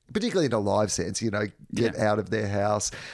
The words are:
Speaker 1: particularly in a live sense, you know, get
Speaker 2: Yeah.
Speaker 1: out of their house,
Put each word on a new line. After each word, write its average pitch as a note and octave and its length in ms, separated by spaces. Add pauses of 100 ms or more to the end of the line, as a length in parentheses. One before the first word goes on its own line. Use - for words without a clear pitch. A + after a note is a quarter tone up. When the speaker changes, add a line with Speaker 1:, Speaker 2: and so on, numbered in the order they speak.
(120)
Speaker 1:
particularly F#3+ 340
in A2+ 60
a A#2 60
live G2+ 320
sense, - 320
you A2+ 80
know, G#2 160 (260)
get A2+ 240
Speaker 2:
Yeah. G#2+ 140
Speaker 1:
out G#2+ 80
of G2 120
their G#2+ 180
house, G2+ 420 (240)